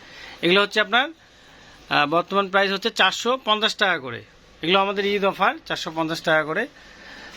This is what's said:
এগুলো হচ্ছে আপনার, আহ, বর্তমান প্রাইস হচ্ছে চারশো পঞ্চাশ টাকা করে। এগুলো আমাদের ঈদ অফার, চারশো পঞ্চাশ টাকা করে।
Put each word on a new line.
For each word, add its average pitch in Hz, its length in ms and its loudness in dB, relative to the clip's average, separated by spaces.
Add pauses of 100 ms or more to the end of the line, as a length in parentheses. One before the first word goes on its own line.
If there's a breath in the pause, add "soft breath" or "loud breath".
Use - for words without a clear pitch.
(420 loud breath)
এগুলো 180 200 4
হচ্ছে 202 200 0
আপনার, 233 280 0 (800 loud breath)
আহ, 147 160 2
বর্তমান 175 440 0
প্রাইস 196 220 2
হচ্ছে 196 180 -2
চারশো 220 560 2
পঞ্চাশ 214 300 0
টাকা 185 240 0
করে। 117 240 -10 (380)
এগুলো 180 180 2
আমাদের 196 260 0
ঈদ 202 200 0
অফার, 202 300 2 (100)
চারশো 165 300 -6
পঞ্চাশ 160 260 -2
টাকা 156 220 2
করে। 170 240 -4 (680 loud breath)